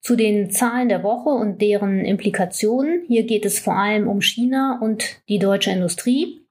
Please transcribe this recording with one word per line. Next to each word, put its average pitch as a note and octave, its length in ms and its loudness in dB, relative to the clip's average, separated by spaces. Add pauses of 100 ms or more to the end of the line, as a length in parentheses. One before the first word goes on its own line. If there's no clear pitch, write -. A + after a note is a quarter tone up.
zu A#3+ 140 2
den G#3 340 2
Zahlen B3 380 0
der F#3 160 0
Woche A#3+ 240 -2
und G#3+ 340 0
deren G3+ 440 2
Implikationen. A3 1040 0
Hier A#3 140 4
geht A3 220 -2
es G3+ 140 -2
vor - 160 -2
allem G#3 320 0
um G3+ 140 0
China B3+ 600 0
und A3 220 -2 (240)
die G#3 120 0
deutsche G3 320 2
Industrie. F#3 680 -2 (120)